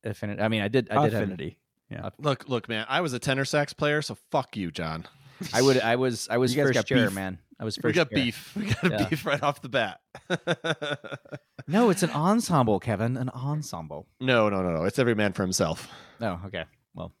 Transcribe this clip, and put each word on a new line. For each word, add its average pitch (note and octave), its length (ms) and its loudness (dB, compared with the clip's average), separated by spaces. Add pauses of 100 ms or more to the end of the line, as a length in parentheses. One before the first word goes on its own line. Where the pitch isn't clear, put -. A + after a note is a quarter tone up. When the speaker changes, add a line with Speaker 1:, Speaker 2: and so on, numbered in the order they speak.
Speaker 1:
Affinity. G#2 380 -4
I A2 80 2
mean, A2 120 2
I G2 60 0
did, A#2+ 240 2
I C#3 140 4
did A2 80 2
have A2 100 0
Speaker 2:
Affinity. F2+ 340 -6 (320)
Yeah. - 200 -10 (100)
Speaker 3:
Look, C#3+ 300 -2
look, A#2+ 180 -4
man. A2 220 -4
I C3+ 100 0
was D#3+ 140 -2
a B2 60 -4
tenor C3+ 260 0
sax C#3+ 260 -2
player, D3 300 0
so A#2 160 -8 (120)
fuck - 280 -2
you, F2+ 140 -4
John. D#2+ 340 -6 (480)
Speaker 1:
I A2+ 80 4
would, C3 180 6
I A2+ 160 2
was, B2 340 -2
I A#2 80 0
was B2+ 160 2
Speaker 2:
You C#3+ 80 2
guys C#3 100 4
Speaker 1:
first A#2+ 80 2
Speaker 2:
got G#2+ 80 0
Speaker 1:
chair, B2 200 4
Speaker 2:
beef. F#2+ 80 -4
Speaker 1:
man. F#2+ 240 -6 (200)
I G#2+ 60 -8
was G#2+ 120 -4
Speaker 3:
We - 60 -8
Speaker 1:
first D#3 120 2
Speaker 3:
got E3 140 2
Speaker 1:
chair. - 160 0
Speaker 3:
beef. - 300 -6
<laughs> - 20 -4
We G#3 80 -4
got F#3+ 260 0
Speaker 1:
Yeah. G#2 160 0
Speaker 3:
beef D3+ 180 -4
right C#3 160 0
off C#3+ 200 0
the C3+ 80 -12
bat. A2+ 320 -2 (280)
<laughs> D#3+ 920 -4 (460)
Speaker 1:
No, G#3 260 4
it's E3+ 120 2
an D#3+ 60 0
ensemble, D3+ 720 4
Kevin. A2+ 340 0
An B2+ 140 -4
ensemble. B2 760 -6 (140)
Speaker 3:
No, B2 300 4
no, G2 120 0
no, F2+ 120 0
no. D#2+ 100 0
It's G2+ 160 0
every A#2+ 160 4
man G#2 160 2
for G2 120 -2
himself. F2+ 460 0 (300)
Speaker 1:
Oh, F#2 280 -4
okay. F2 180 -8 (280)
Well. F2 260 -12